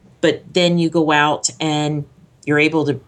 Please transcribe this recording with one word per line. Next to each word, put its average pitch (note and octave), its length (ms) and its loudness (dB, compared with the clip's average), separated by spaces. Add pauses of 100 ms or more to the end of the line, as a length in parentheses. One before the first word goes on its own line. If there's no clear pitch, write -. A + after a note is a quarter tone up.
(200)
But D3+ 320 0
then F3 280 2
you E3 100 0
go D#3+ 220 0
out D3 480 0
and D3+ 460 -4 (380)
you're D3 160 0
able D#3 260 0
to C#3+ 80 0 (140)